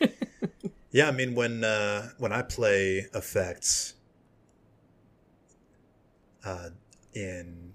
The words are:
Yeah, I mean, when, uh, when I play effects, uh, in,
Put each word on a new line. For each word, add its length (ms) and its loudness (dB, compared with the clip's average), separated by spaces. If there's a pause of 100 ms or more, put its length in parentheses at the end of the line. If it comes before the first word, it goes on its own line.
(920)
Yeah, 140 8
I 60 2
mean, 240 -2
when, 260 0
uh, 460 0 (100)
when 140 -2
I 100 0
play 720 2
effects, 800 -2 (2500)
uh, 260 -8 (440)
in, 600 -10